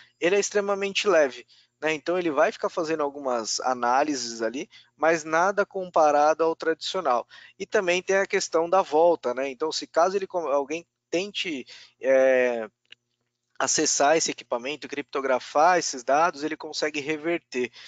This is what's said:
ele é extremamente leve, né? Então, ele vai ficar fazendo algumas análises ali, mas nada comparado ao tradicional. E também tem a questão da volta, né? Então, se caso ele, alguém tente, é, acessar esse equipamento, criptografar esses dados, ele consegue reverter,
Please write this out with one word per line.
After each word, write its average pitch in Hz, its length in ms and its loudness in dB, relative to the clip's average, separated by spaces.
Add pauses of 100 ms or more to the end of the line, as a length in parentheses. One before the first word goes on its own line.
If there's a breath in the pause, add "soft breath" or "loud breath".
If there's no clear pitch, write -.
(200 loud breath)
ele 175 160 2
é 202 40 4
extremamente 196 680 -2
leve, 151 380 4 (340 soft breath)
né? 156 140 -2
Então, 165 240 -4
ele 175 120 0
vai 156 220 2
ficar - 180 -6
fazendo 156 340 -2
algumas 135 580 -4
análises 123 800 0
ali, 117 280 -4 (280 loud breath)
mas 160 260 2
nada 185 420 0
comparado 156 800 2
ao 165 120 0
tradicional. 156 680 -2 (320 loud breath)
E 190 80 -10
também 185 360 0
tem 190 160 0
a 196 100 0
questão 170 420 0
da 190 120 4
volta, 160 520 2
né? 135 160 -4
Então, 151 220 -4
se - 160 -8
caso 185 300 2
ele, 190 120 -6
alguém 147 560 -4 (240)
tente, 175 560 -6 (360 loud breath)
é, 127 680 2 (880)
acessar 143 560 2
esse 160 160 0
equipamento, 131 560 -8
criptografar 143 880 0
esses 139 280 -6
dados, 151 380 0
ele 156 120 -6
consegue 151 460 -6
reverter, 151 680 -4 (180 loud breath)